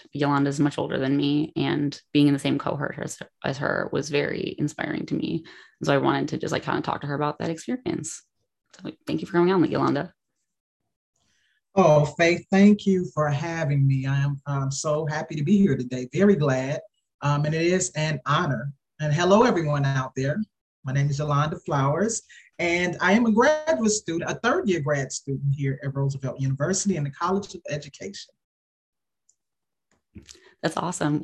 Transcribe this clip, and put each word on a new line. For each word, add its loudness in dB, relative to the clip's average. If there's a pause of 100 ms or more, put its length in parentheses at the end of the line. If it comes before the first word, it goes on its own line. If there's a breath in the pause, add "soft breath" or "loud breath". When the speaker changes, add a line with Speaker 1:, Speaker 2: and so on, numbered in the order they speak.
(120)
Speaker 1:
Yolanda 2
is -2
much 0
older -2
than 0
me, 0
and -2 (140)
being 6
in 6
the 0
same 0
cohort -4
as, -10 (240)
as -2
her -2
was -4
very -2
inspiring -4
to -4
me. -4 (380 loud breath)
And -6
so 4
I 4
wanted 0
to -6
just, -6
like, -2
kinda -2
talk -4
to -10
her -4
about -4
that -6
experience. -8 (520)
So -14 (140)
thank -4
you -10
for -14
coming 4
on, 4
Yolanda. -2 (1600)
Speaker 2:
Oh, 8
Faith, 0
thank 6
you 2
for 0
having 0
me. 0
I 0
am, -2
um, -4
so -2
happy -6
to -4
be 4
here 4
today. -6
Very 4
glad. 0 (420)
Um, 0
and -2
it -2
is 0
an -4
honor. -2 (280)
And -2
hello, 6
everyone 0
out -2
there. -2 (460)
My -6
name 2
is -4
Yolanda -2
Flowers, 0 (360 loud breath)
and 0
I 2
am 4
a 4
graduate 2
student, -4
a -4
third 0
year 2
grad -2
student -2
here -2
at -6
Roosevelt -4
University -2
in -4
the -6
College -4
of -14
Education. -12 (2250 loud breath)
Speaker 1:
That's -2
awesome. -2